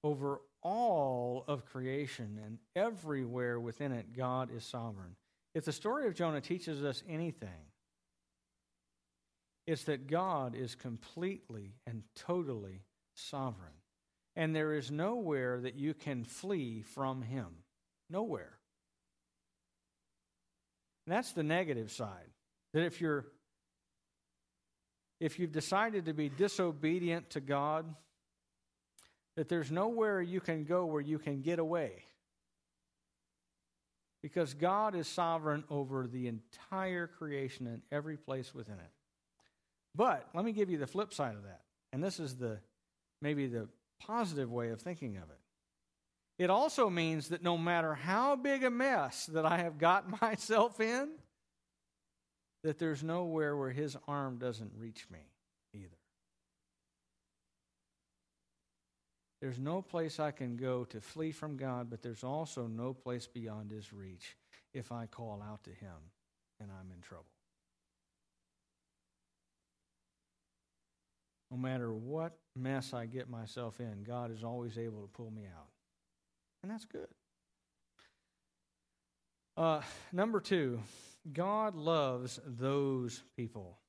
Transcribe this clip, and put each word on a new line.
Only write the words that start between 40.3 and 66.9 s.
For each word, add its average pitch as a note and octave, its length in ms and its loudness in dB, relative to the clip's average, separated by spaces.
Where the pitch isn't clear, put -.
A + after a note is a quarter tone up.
let F#3 140 0
me A#3 60 0
give G3+ 180 2
you E3 80 2
the C#3 80 0
flip G3+ 260 -2
side B2 220 0
of G#2 80 -12
that. F#2+ 180 -16
And C3 100 -2
this F#3 160 0
is C3+ 180 -4
the, A2+ 220 -2
maybe C#3+ 280 2
the A#2 200 -2
positive E3 500 0
way A#2 200 0
of A2 100 -4
thinking C#3+ 380 -6
of F2 60 -10
it. D2+ 140 -18
It F3+ 120 4
also A#3+ 380 6
means D#3+ 420 2
that E3+ 120 -2
no F3 160 4
matter E3 360 4
how G3+ 420 4
big C4+ 260 2
a B3+ 80 4
mess A#3+ 560 2
that D#3+ 180 2
I E3+ 140 6
have E3+ 180 0
got F#3 460 6
<laughs> - 0 -
myself A3 560 6
in, A#3+ 300 2
that D#3 160 2
there's D3 240 2
nowhere D#3+ 540 2
where C3 160 0
his C#3 240 -2
arm C#3 320 -2
doesn't A2+ 380 -4
reach A2 340 -12
me E2+ 80 -16
either. F#2+ 140 -12
There's B2+ 180 -2
no D#3+ 240 0
place E3 380 -2
I D3+ 100 2
can B2 260 -4
go B2+ 280 0
to A2+ 160 -10
flee D#3+ 320 -4
from D3+ 240 -6
God, B2 340 -4
but A2+ 120 -8
there's A#2 200 -8
also C3+ 460 -4
no A#2 260 -4
place B2 320 -6
beyond G#2+ 460 -10
his G#2+ 200 -12
reach F#2+ 440 -14
if B2 200 -8
I A#2 140 -6
call G#2+ 380 -8
out G#2+ 200 -12
to - 60 -16
him F2 420 -16
and G2+ 100 -12
I'm F#2 240 -14